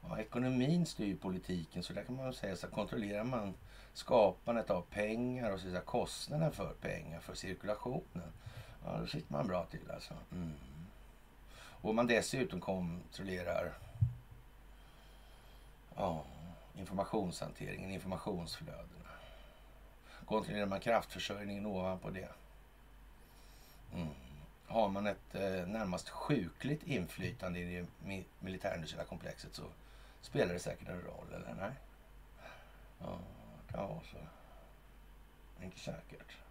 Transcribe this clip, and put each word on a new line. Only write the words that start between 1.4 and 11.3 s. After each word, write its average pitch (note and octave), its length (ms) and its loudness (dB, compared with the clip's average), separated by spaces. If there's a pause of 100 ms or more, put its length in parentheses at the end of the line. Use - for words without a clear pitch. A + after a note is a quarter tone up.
så F2+ 100 -6
där G2 100 0
kan B2+ 120 -4
man C3 180 0
säga F#2+ 220 -2
så F2+ 120 -4
här, - 60 -8
kontrollerar G#2 500 2
man A2 300 2 (400)
skapandet - 760 8
av F#2 120 8
pengar A2+ 720 2
och F#2+ 80 0
så F#2 60 -6
att F#2 60 -2
säga F2+ 100 0
kostnaden - 720 2
för - 220 -2
pengar, E2 460 -4
för F2+ 160 -8
cirkulationen, G#2 960 -2 (520)
ja, G1+ 140 0
då A1 80 -2
sitter - 260 -2
man D2 140 4
bra F2+ 180 2
till, - 260 -8
alltså. - 220 -8 (180)
Mm. E2 220 -2 (1000)